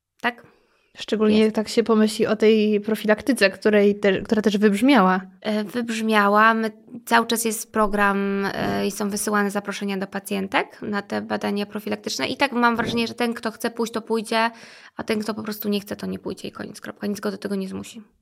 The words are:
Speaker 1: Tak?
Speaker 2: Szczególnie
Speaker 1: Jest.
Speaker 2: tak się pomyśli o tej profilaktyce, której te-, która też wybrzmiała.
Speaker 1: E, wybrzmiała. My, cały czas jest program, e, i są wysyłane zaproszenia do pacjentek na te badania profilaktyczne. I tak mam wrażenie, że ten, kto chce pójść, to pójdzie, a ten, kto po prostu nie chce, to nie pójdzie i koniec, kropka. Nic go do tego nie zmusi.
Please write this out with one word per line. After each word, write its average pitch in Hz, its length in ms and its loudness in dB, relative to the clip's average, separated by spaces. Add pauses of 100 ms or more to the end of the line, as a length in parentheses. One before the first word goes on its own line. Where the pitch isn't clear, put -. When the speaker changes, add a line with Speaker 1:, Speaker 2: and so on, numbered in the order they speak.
(220)
Speaker 1:
Tak? 233 220 -4 (540)
Speaker 2:
Szczególnie 214 420 2
Speaker 1:
Jest. 220 160 4
Speaker 2:
tak 214 140 -2
się 233 140 2
pomyśli 220 440 2
o 214 80 0
tej 214 460 4
profilaktyce, 214 680 2
której 208 500 4
te-, 196 220 2
która 214 200 0
też 208 160 2
wybrzmiała. 202 640 4 (200)
Speaker 1:
E, 214 220 -2
wybrzmiała. 220 920 2
My, 220 180 -2 (340)
cały 233 220 2
czas 226 180 -2
jest 214 260 -6
program, 196 840 0
e, 202 340 -2
i 202 40 -4
są 208 180 -4
wysyłane 208 420 0
zaproszenia 202 460 -4
do 196 100 -4
pacjentek 196 760 -4
na 208 200 -4
te 208 200 -4
badania 208 440 -4
profilaktyczne. 208 640 -6
I 254 100 -6
tak 277 140 0
mam 240 240 2
wrażenie, 233 320 -2
że 220 60 -10
ten, 240 200 -2
kto - 180 -6
chce 226 200 -6
pójść, 226 220 -4
to 220 80 -4
pójdzie, 226 500 -2 (460)
a 233 60 -6
ten, 220 180 -2
kto 214 120 -4
po 214 100 -10
prostu 208 260 -8
nie 202 100 0
chce, 202 160 -10
to 196 100 -10
nie 185 140 -6
pójdzie - 280 -10
i - 40 -12
koniec, - 300 -14
kropka. - 260 -10
Nic 202 120 -6
go 214 120 -4
do 196 60 -8
tego 202 180 -6
nie 190 120 -6
zmusi. 202 340 -12 (200)